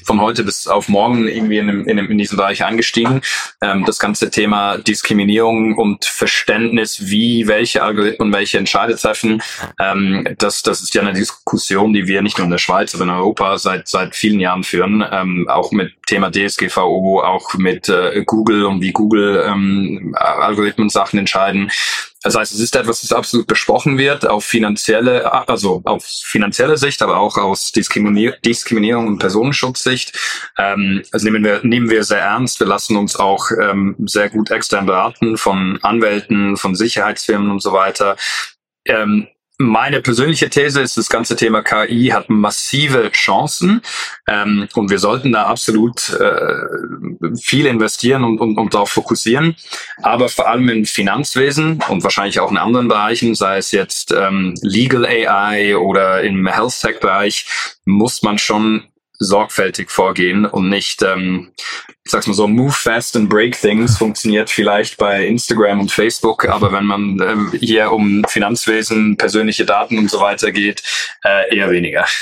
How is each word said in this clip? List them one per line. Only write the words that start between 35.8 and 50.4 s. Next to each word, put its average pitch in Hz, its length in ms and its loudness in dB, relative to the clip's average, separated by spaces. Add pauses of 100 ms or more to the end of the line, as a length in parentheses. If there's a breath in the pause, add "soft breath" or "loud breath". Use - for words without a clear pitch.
Anwälten, 104 760 0
von 95 160 -2
Sicherheitsfirmen 104 800 -2
und 98 100 -2
so 98 120 -4
weiter. 98 420 0 (720 loud breath)
Ähm, 107 420 0 (300)
meine 127 440 2
persönliche 135 480 0
These 143 320 2
ist, 123 160 -4
das 110 100 0
ganze 117 300 -2
Thema 110 240 2
K 107 240 0
I 120 260 2
hat 104 180 -2
massive 113 840 0
Chancen, 151 680 0 (460 loud breath)
ähm, 104 480 0
und 101 140 0
wir 98 100 2
sollten 123 320 0
da 107 120 2
absolut, 113 640 0
äh, - 1300 -2
viel 143 240 0
investieren 120 600 2
und, 113 140 2
und, 110 180 0
und 107 160 -2
darauf 104 160 2
fokussieren. 127 640 0 (460 loud breath)
Aber 117 260 2
vor - 220 2